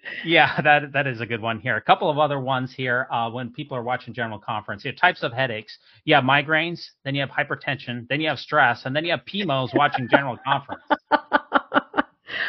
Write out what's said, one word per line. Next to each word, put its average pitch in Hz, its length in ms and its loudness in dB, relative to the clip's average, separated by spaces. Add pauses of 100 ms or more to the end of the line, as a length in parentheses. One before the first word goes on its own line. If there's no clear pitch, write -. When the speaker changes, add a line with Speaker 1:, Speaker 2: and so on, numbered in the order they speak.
(260)
Speaker 1:
Yeah, 160 340 4
that, 147 340 4
that 139 120 2
is 120 160 -4
a 117 60 -6
good 113 120 -4
one 110 200 -2
here. 110 160 -2
A 110 60 -2
couple 190 280 4
of 143 80 0
other 143 220 2
ones 131 340 -4
here. 127 380 -2
Uh, 117 180 -2
when 120 220 -8
people 139 260 -10
are 117 60 -6
watching 123 320 -6
General 113 240 -6
Conference, 107 440 -8
you 139 60 -6
have - 100 -10
types 180 220 2
of 147 100 -4
headaches. 117 460 -4 (260)
You 151 120 4
have 135 80 6
migraines, 156 600 2 (200)
then 139 100 -6
you 139 80 -2
have 135 80 -4
hypertension, 131 800 -6
then 147 140 -4
you 156 80 -2
have 135 100 -4
stress, 135 480 2
and 131 80 -4
then 160 100 -2
you 170 60 -2
have 151 200 -4
pmos 139 440 -2
watching 143 340 2
General 139 340 2
Conference. 139 380 -4 (300)
Speaker 2:
<laughs> - 480 0 (880)